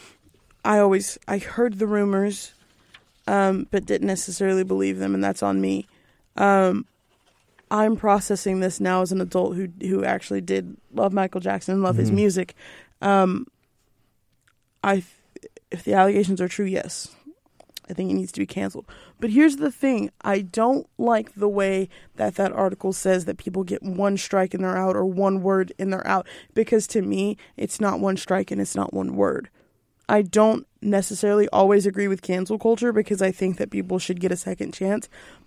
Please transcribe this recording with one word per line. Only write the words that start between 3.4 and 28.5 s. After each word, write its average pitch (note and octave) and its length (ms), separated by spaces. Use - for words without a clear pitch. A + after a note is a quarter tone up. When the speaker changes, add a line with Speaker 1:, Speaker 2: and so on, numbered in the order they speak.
Speaker 1:
but G3 160
didn't G3+ 200
necessarily F#3+ 580
believe F#3+ 340
them, F#3+ 160
and F#2+ 100
that's G2 180
on G2 180
me. F#2+ 260
Um, G3 500
I'm G#3+ 260
processing G3+ 640
this F#3 200
now F#3 220
as F#3 100
an F#3+ 80
adult F3+ 360
who, F#3+ 120
who F#3+ 240
actually F#3+ 360
did F#3 360
love G3 200
Michael F#3+ 280
Jackson, F#3+ 420
love F3+ 140
his F3+ 120
Speaker 2:
Mm-hmm. G#3 80
Speaker 1:
music. F#3+ 380
Um, G3 460
I, G3 220
if E3+ 140
the G3+ 100
allegations G3 460
are F3+ 80
true, G3+ 180
yes, - 480
I F#3+ 40
think F#3 160
he F#3 60
needs F#3 180
to - 80
be G3 60
canceled. - 400
But A#3 100
here's C#4 260
the D4 140
thing. A#3+ 400
I G3+ 180
don't A3 460
like A3+ 360
the G#3 140
way G3 400
that - 200
that G3+ 160
article F#3+ 400
says F#3 340
that F#3+ 120
people F#3+ 260
get F3+ 180
one G3 340
strike F#3+ 380
and F#3 100
they're F#3 120
out, F#3 200
or G3 80
one F#3+ 380
word F#3+ 360
and G3 140
they're F#3+ 140
out, F#3+ 200
because A3 340
to G#3+ 140
me, G3+ 340
it's - 240
not G3+ 200
one G3 160
strike F#3+ 340